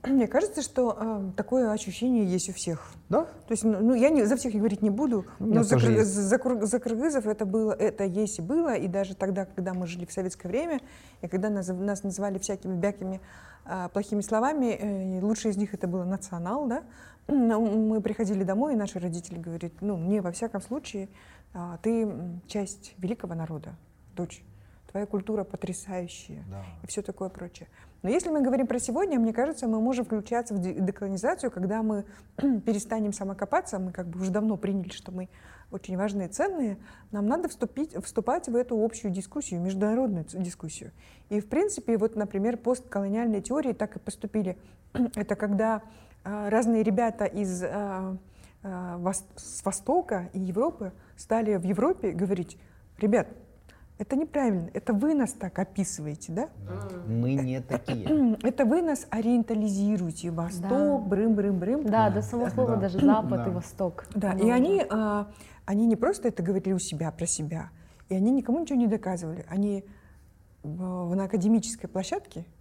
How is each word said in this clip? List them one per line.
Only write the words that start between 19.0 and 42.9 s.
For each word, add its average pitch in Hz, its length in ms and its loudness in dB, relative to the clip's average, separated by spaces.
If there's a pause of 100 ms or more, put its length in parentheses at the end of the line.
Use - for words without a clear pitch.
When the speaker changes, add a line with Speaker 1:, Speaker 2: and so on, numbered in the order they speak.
Speaker 1:
говорят: 170 340 -8 (100)
«Ну, 202 160 -2
мне, 190 240 2
во 180 100 -2
всяком 214 300 -4
случае, 208 460 -8 (440)
а, 175 300 -10
ты, 226 220 2
м, 175 420 -6
часть - 520 -8
великого 175 360 -4
народа, 160 400 -8 (420)
дочь. - 260 -8 (480)
Твоя 202 160 -4
культура 208 380 -2
потрясающая», 180 1080 -8
Speaker 2:
Да. 196 120 -12 (200)
Speaker 1:
и - 40 -16
всё - 160 -6
такое 190 260 -8
прочее. - 400 -14 (340)
Но 180 60 -2
если 349 220 2
мы 302 120 2
говорим 254 240 4
про 240 140 0
сегодня, 285 400 0
мне 226 120 4
кажется, 269 360 0
мы 220 120 2
можем 240 240 2
включаться 220 500 -2
в 196 40 0
де-, 180 140 -2
деколонизацию, 202 800 -2
когда 190 300 -2
мы 208 220 -2 (320)
<clears throat> - 0 - (300)
перестанем 208 460 0
самокопаться, 196 640 -2
мы 185 140 -4
как 180 160 -8
бы 175 120 -8
уже 190 120 0
давно 214 240 2
приняли, 196 320 -2
что - 240 -14
мы 185 160 -8 (420)
очень 185 260 -6
важные, 196 320 -2
ценные, 269 480 0 (360)
нам 202 160 0
надо 330 200 0
вступить, - 540 -4
вступать 269 460 -2
в 233 80 -2
эту 240 280 0
общую 220 280 -4
дискуссию, 190 480 -6
международную 196 640 0
ц-, - 140 -10
дискуссию. 175 520 -8 (380)
И, 208 120 0
в 208 80 -14
принципе, 294 480 0
вот, 220 200 2
например, 208 400 0
постколониальные 220 840 -2